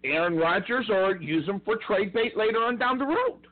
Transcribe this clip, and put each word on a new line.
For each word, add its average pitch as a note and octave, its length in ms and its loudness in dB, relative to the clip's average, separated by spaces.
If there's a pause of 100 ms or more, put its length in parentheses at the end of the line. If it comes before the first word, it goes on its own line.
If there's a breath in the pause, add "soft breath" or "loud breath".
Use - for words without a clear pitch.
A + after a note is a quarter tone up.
Aaron E3 340 0
Rodgers F#3+ 540 0
or F#3+ 260 2
use D#3 300 -2
him G3 180 -2
for A3 120 0 (100)
trade G3 260 0
bait A3+ 240 -2
later A3 220 0
on A#3 200 0
down B3+ 200 0
the C4+ 80 -2
road. A#4 460 -2